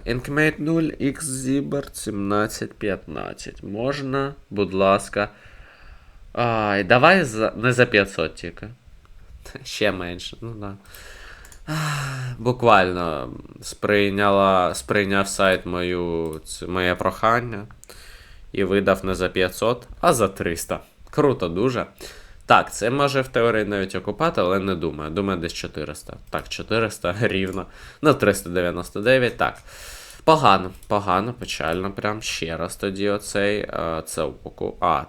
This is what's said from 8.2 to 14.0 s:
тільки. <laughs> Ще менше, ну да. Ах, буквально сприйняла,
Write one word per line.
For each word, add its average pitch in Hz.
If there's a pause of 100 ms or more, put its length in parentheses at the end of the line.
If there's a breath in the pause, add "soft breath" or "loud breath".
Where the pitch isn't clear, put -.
тільки. 87 (460)
<laughs> -
Ще 104
менше, 90
ну 113
да. 104 (920 loud breath)
Ах, 139
буквально 92 (320)
сприйняла, 98